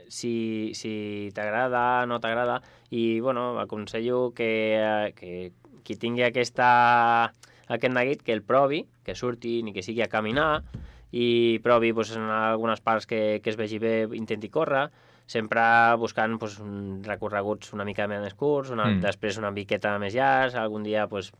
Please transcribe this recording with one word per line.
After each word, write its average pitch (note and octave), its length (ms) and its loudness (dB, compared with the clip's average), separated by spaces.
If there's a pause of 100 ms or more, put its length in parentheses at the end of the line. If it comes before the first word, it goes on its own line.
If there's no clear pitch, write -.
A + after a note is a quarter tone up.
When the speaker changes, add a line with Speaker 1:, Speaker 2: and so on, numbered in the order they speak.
Speaker 1:
si, A2+ 680 -4
si G#2 600 -8
t'agrada, B2 720 0
no A#2+ 140 -2
t'agrada, A#2+ 400 0 (300)
i, A2+ 300 0
bueno, B2 400 -2
aconsello A2+ 760 -2
que, A2+ 160 -2 (260)
eh, G#2+ 380 2
que F2+ 380 -12 (320)
qui G#2+ 120 -8
tingui A#2+ 280 -2
aquesta, A#2+ 1080 4 (360)
aquest B2 240 0
neguit, B2+ 300 0
que A#2+ 100 -2
el G#2+ 100 -2
provi, C#3 440 2 (180)
que F#2+ 100 -8
surti, A#2 480 -4
ni G#2+ 100 -8
que F2+ 100 -6
sigui A2+ 200 -4
a G#2 60 0
caminar, C#3 540 0 (500)
i A#2 500 2
provi, A#2 300 4
pues, A2 240 -2
en A2 140 -4
algunes A2 500 0
parts A2 260 0
que, G#2+ 360 0
que A#2 80 -2
es G#2+ 60 -2
vegi A2 220 -4
bé, A2+ 380 0
intenti A2 320 -6
córrer, D3+ 400 0 (400)
sempre A2+ 340 0 (340)
buscant, A2+ 420 -2
pues, G#2 220 -8
un, G2+ 440 -10
recorreguts G#2 680 -4
una G#2 120 -6
mica G#2 240 -4
més G2+ 260 -6
curts, C#3 360 -2
una, A2 200 0
Speaker 2:
Mm. G2 100 2
Speaker 1:
després G2 380 -2
una G#2+ 120 -4
miqueta G2+ 480 -2
més G2+ 160 -6
llarg, C3 420 2
algun G#2+ 260 -4
dia, G#2+ 260 0
pues, G2 320 -8